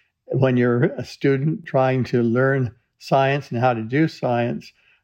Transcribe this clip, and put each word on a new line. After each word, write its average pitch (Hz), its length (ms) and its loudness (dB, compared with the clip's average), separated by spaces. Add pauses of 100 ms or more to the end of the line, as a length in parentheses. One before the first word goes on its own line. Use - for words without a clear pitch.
(280)
when 123 280 2
you're 123 280 2
a 175 200 -2
student 139 600 -2
trying 131 400 0
to 120 180 0
learn 127 520 0 (240)
science 135 520 0
and 123 100 -4
how 127 140 2
to 113 80 -6
do 139 260 0
science, 120 640 -4 (320)